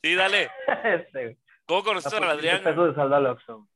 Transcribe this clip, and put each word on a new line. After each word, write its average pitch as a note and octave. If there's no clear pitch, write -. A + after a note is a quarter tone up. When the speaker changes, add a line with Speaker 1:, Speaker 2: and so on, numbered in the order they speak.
Speaker 1:
Sí, E3
dale. F#3+
Speaker 2:
<laughs> -
Este, C#3+
Speaker 1:
¿Cómo F#3
conociste G3+
a -
Speaker 2:
a F3
Speaker 1:
Adrián? E3
Speaker 2:
quinientos F3+
pesos E3+
de C#3+
saldo C#3
al C#3
Oxxo. A#2